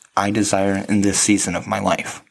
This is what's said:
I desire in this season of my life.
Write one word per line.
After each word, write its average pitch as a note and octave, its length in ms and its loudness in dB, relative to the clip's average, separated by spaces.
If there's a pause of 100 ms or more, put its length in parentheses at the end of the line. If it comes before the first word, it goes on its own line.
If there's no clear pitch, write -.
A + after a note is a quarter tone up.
(160)
I G2+ 140 0
desire G2+ 580 0
in G#2 120 2
this G2 200 2
season G2 340 2
of F2 120 -6
my G2+ 120 -4
life. - 520 -4